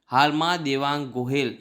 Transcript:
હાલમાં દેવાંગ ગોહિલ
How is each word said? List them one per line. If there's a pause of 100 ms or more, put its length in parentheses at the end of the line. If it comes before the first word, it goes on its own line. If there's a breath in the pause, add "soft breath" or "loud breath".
(100)
હાલમાં
દેવાંગ
ગોહિલ